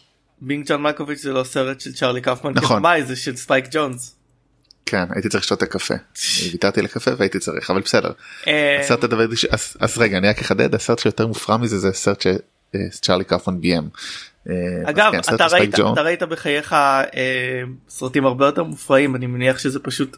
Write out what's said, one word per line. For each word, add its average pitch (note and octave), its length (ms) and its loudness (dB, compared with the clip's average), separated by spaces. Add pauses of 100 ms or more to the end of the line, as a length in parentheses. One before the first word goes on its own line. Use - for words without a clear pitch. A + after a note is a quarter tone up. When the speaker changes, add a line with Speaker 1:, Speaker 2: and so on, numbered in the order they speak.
(420)
Speaker 1:
בינג C#3+ 260 -6
ג'ון D3 140 0
מלקוביץ D3 420 -4
זה C#3 100 -4
לא C3 100 0
סרט C3 380 -4
של C3+ 120 -12
צ'רלי B2 280 0
קאופמן B2+ 340 -2
Speaker 2:
נכון. B2 220 4
Speaker 1:
כבמאי, D#3+ 260 4
זה B2+ 120 -6
של B2+ 200 -6
ספייק C3 360 0
ג'ונס. C#3 440 -4 (720)
Speaker 2:
כן, F#2 240 -2
הייתי G2 200 -4
צריך G2+ 140 -2
לשתות G2+ 140 -2
את - 60 -4
הקפה. - 300 -4 (300)
Speaker 1:
<laughs> - 280 -2
Speaker 2:
ויתרתי G2 280 0
על G2+ 60 2
הקפה - 320 -4
והייתי G2 220 0
צריך, - 320 -4
אבל F#2+ 100 0
בסדר. - 300 0 (360)
Speaker 1:
אה, D3 340 2
Speaker 2:
הסרט B2+ 220 2
הדבר A2+ 320 2
ש-, - 100 0
אז, - 340 -2
אז G#2+ 180 0
רגע, G#2+ 200 4
אני F#2 100 2
רק G#2+ 120 2
אחדד, - 360 2
הסרט A#2 240 2
שיותר - 280 2
מופרע G#2+ 300 0
מזה A2 220 0
זה G2 100 2
הסרט G2 320 0
ש-, - 60 0 (480)
אה, G2 40 -2 (120)
צ'רלי F#2 320 0
קאופמן F2+ 380 -2
ביים. E2 280 0 (600)
אה, F2+ 40 -4 (300)
אז - 60 -4
Speaker 1:
אגב, G3+ 220 4
Speaker 2:
כן, F3 120 0
סרט - 120 0
Speaker 1:
אתה F3 100 4
Speaker 2:
הספייק F3 180 4
Speaker 1:
ראית, G2 140 0
Speaker 2:
ג'ון. G#2+ 160 4
Speaker 1:
אתה C#3 80 2
ראית E3+ 220 0
בחייך, D#3 500 -4
אה, C#3 300 4 (840)
סרטים C3+ 360 0
הרבה C3 200 4
יותר D3+ 180 2
מופרעים, C#3 520 2
אני B2 120 -4
מניח B2+ 320 2
שזה C#3 200 -2
פשוט C3 380 -4